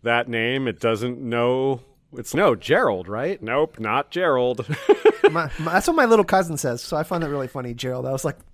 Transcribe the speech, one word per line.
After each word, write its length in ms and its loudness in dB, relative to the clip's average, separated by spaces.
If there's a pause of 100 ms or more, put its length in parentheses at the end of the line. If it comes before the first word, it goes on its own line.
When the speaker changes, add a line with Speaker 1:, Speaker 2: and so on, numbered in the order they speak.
Speaker 1:
that 240 2
name. 400 -2
It 120 -6
doesn't 420 -2
know. 600 0 (320)
It's, 200 -12
no, 220 4
Gerald, 520 0
right? 340 -6
Nope, 380 -2
not 320 -2
Gerald. 600 0
<laughs> 60 -4 (520)
Speaker 2:
My, 300 -2
my, 140 -4
that's 120 4
what 100 2
my 100 6
little 200 6
cousin 320 0
says, 240 -4
so 160 -6
I 60 -2
find 180 -4
that 80 -4
really 180 -4
funny, 280 -8
Gerald. 320 -6
I 40 -4
was 140 -4
like, 120 -4 (160)